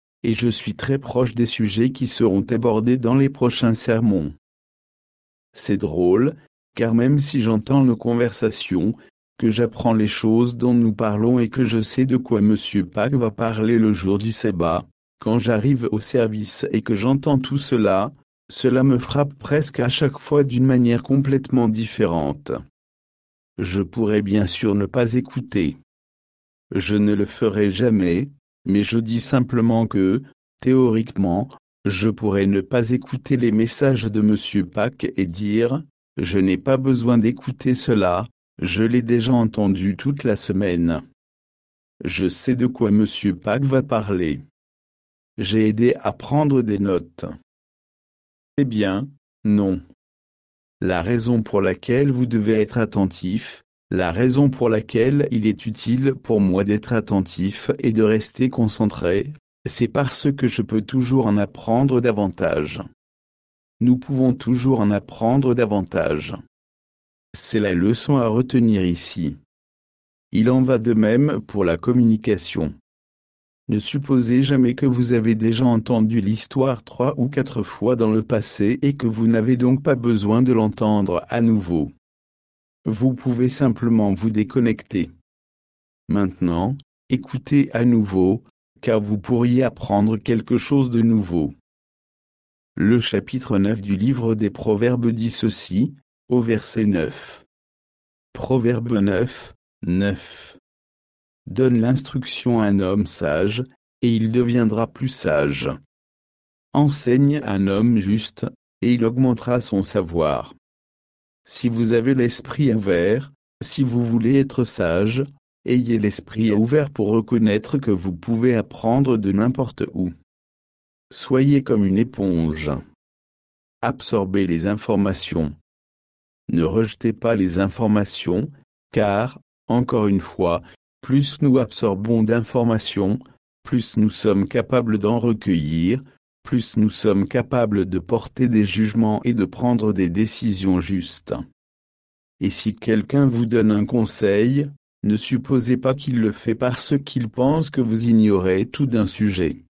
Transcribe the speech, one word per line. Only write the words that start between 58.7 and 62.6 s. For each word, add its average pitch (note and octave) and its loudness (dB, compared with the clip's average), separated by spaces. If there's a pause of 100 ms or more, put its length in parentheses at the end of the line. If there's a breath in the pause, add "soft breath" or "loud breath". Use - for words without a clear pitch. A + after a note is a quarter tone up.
c'est - -2
parce C#3 -2
que C#3 0
je A#2 -2
peux A2 -2
toujours B2+ 0
en G#2 2
apprendre A#2+ 0
davantage. F#2+ -2 (1000)